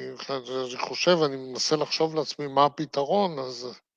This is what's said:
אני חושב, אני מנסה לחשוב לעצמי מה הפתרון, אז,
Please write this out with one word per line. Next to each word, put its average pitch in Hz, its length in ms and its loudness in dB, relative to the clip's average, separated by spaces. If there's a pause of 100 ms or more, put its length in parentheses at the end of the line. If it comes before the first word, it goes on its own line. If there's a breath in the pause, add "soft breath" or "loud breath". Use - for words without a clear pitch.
(300)
אני 127 480 -4
חושב, 170 460 2
אני 135 120 2
מנסה 131 400 -2
לחשוב 160 380 0
לעצמי 147 320 -4
מה 139 180 6
הפתרון, 151 760 0
אז, 127 300 -8 (280)